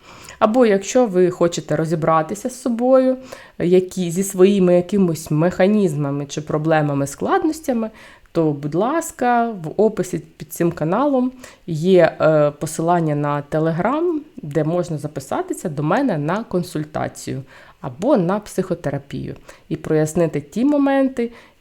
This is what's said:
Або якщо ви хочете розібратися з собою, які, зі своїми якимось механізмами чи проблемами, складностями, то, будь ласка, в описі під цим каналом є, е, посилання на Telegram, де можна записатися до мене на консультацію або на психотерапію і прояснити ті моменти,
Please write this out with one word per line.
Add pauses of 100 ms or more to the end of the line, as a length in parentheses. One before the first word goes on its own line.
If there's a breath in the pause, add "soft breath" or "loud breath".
(400 loud breath)
Або
якщо
ви
хочете
розібратися
з
собою, (420 loud breath)
які,
зі
своїми
якимось
механізмами
чи
проблемами,
складностями, (420 loud breath)
то,
будь
ласка,
в
описі (180)
під
цим
каналом (360 loud breath)
є,
е,
посилання
на
Telegram, (180)
де
можна
записатися
до
мене
на
консультацію (380 soft breath)
або
на
психотерапію (340 loud breath)
і
прояснити
ті
моменти, (300 loud breath)